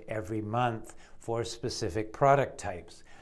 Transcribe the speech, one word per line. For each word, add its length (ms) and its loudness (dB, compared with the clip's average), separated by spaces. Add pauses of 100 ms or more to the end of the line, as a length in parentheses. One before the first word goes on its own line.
every 320 -2
month 540 0 (240)
for 260 -2
specific 720 -2
product 420 6
types. 460 -8 (200)